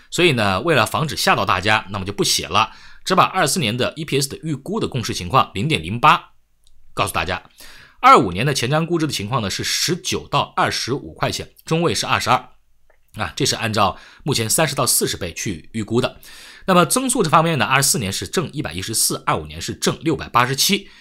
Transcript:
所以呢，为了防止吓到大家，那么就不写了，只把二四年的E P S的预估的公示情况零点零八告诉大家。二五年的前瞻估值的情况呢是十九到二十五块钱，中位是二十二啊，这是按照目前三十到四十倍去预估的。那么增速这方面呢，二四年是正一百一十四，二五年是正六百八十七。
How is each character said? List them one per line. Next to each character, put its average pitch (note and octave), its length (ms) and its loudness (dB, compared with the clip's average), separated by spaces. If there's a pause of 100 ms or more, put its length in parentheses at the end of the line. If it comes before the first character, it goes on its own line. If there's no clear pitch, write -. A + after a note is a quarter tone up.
(100)
所 F3+ 140 2
以 E3+ 80 6
呢， G2+ 280 2
为 D#3+ 140 2
了 A2+ 120 4
防 C#3+ 220 -2
止 A2+ 80 -10
吓 - 180 2
到 A2 100 0
大 F#2+ 160 2
家， G#2+ 300 2
那 G2+ 80 -6
么 F#2 60 -6
就 G2 80 -6
不 F3+ 100 -2
写 - 240 -2
了， F#3+ 240 0 (340)
只 F#3+ 100 -2
把 E3+ 100 6
二 F3+ 200 0
四 C#3+ 140 0
年 A#2+ 180 -2
的 A#2+ 200 -2
E D#3+ 80 -8
P C#3 160 -2
S C#3+ 80 -2
的 - 160 -12
预 D#3+ 100 -4
估 E3+ 240 -6
的 B2 80 -2
公 A#2+ 160 -4
示 G#2+ 100 -6
情 F2 160 -6
况 A#2 260 2
零 G2 120 -2
点 G2+ 160 0
零 F#2+ 160 -6
八 D#3 240 4 (720)
告 - 120 0
诉 F#2 60 -6
大 E2 120 -2
家。 F2+ 180 -4 (600)
二 C4 140 10
五 A2 160 4
年 G2+ 140 -2
的 D3 80 0
前 A#2+ 160 -2
瞻 D#3+ 160 0
估 E3+ 120 0
值 D#3 80 -2
的 C3 60 -4
情 - 160 -6
况 A#2+ 140 -2
呢 G2 80 -2
是 - 120 -6
十 - 320 -2
九 - 340 -6
到 - 280 -2
二 D#3+ 140 2
十 - 240 -4
五 - 180 -8
块 C3 180 -4
钱， - 200 -8 (160)
中 D#3+ 160 0
位 C3+ 120 2
是 - 120 -4
二 G#2+ 120 2
十 A2 120 -2
二 B2 60 4 (800)
啊， G2+ 200 -6
这 D3 80 -2
是 B2 120 0
按 A2 140 -4
照 G2+ 280 2 (240)
目 C#3 100 -2
前 A#2 160 -2
三 D#3+ 180 2
十 C#3+ 80 -4
到 C3 120 0
四 - 200 0
十 - 120 -4
倍 E2+ 160 -8
去 E2+ 400 -8
预 A2 80 -4
估 A2+ 180 0
的。 - 180 -2 (480)
那 F#3+ 60 4
么 F3 140 6
增 B3+ 240 0
速 B3 120 2
这 E3 60 0
方 D#3+ 160 6
面 E3 140 0
呢， A2 80 0
二 C3+ 160 2
四 - 160 2
年 G2 120 -4
是 - 160 -6
正 - 260 -4
一 C#3+ 100 -6
百 E2 100 -8
一 F2 80 -8
十 A2+ 140 -6
四， - 320 -2
二 C#3 100 2
五 D#2+ 80 -6
年 D#2 160 -12
是 - 140 -6
正 - 280 -2
六 D#3 140 0
百 - 140 -8
八 A#2+ 160 4
十 C3+ 100 -2
七。 G3+ 320 0 (120)